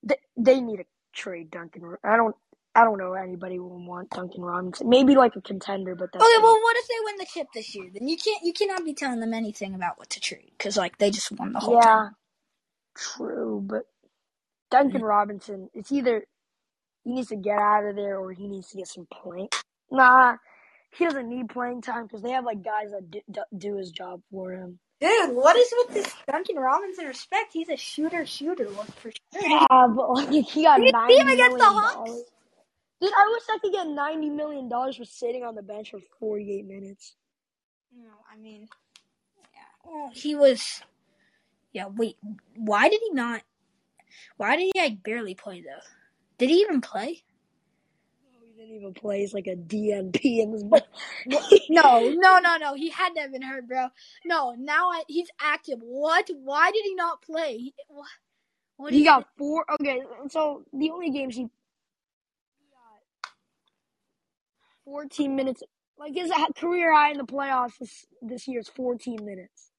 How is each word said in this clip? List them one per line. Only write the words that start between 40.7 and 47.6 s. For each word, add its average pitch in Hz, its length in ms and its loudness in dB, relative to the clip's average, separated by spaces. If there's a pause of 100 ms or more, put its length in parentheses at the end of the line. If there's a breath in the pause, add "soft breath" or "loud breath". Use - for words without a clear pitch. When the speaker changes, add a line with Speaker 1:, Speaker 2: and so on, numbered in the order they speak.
Speaker 2:
yeah, 190 160 -12
wait, 208 320 -6 (380)
why 220 320 2
did 427 120 2
he 453 100 -6
not, 240 320 -6 (960 soft breath)
why 220 200 -2
did 370 180 -2
he, 381 60 -2
like, 220 240 -4
barely 214 320 -8
play, 180 240 -16
though? 147 200 -20 (580)
Did 254 120 2
he 330 60 6
even 370 240 2
play? 233 420 -10 (1120)